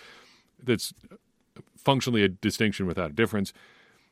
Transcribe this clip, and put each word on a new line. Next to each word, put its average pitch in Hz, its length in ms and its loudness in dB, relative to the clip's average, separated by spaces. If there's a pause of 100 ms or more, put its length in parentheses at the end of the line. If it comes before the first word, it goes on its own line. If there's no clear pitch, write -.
(640)
That's 117 320 -2 (800)
functionally 123 460 2
a 98 60 6
distinction 101 580 -2
without 85 240 -4
a 73 40 -14
difference. 104 380 0 (600)